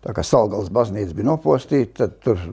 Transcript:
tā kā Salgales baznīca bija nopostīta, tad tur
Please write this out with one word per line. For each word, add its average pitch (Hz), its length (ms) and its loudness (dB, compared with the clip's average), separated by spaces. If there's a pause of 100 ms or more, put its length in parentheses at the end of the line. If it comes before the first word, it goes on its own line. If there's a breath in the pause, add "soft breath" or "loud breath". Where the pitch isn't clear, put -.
tā 107 100 -8
kā - 80 -2
Salgales 104 480 2
baznīca 101 460 -2
bija 107 160 -2
nopostīta, 143 720 0
tad - 180 -6
tur 95 300 0